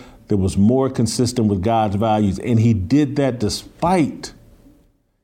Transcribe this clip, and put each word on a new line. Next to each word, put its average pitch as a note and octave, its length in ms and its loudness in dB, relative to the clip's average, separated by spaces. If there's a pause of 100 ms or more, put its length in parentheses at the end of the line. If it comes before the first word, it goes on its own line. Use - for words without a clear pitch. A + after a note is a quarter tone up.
(300)
that G#2 80 0
was F#2 200 0
more B2+ 320 2
consistent A#2+ 600 0
with G2 120 -2
God's G#2+ 360 0
values. G#2+ 420 0
And A#2 200 0
he A2+ 140 4
did B2 440 0
that C3 200 0
despite, C#3+ 960 -4 (920)